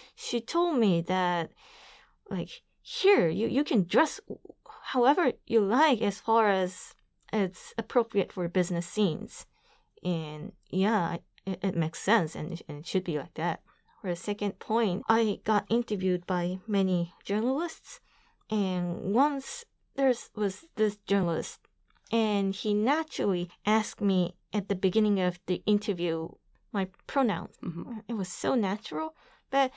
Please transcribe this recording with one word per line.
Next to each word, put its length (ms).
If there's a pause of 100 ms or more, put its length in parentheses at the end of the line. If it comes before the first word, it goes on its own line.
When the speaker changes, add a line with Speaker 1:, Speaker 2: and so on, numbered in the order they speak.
(140)
Speaker 1:
she 280
told 360
me 240
that, 500 (800)
like, 340 (180)
here, 480
you, 180
you 160
can 220
dress 340 (760)
however 400 (120)
you 160
like 400
as 180
far 300
as 440 (380)
it's 460
appropriate 560
for 160
business 360
scenes. 600 (580)
And 480 (180)
yeah, 480 (280)
it, 160
it 160
makes 240
sense, 340
and, 320
and 120
it 60
should 200
be 120
like 180
that. 260 (400)
For 80
the 80
second 420
point, 480
I 380
got 240
interviewed 560
by 420
many 460 (100)
journalists, 760 (480)
and 640
once 500 (320)
there 180 (220)
was 300 (100)
this 220 (100)
journalist, 520 (520)
and 420
he 200
naturally 760 (160)
asked 360
me 340 (220)
at 120
the 60 (100)
beginning 420
of 120 (100)
the 160
interview 640 (420)
my 160 (200)
pronoun. 420 (140)
Speaker 2:
Mm-hmm. 440
Speaker 1:
It 140
was 80 (140)
so 120
natural. 580 (380)
But 260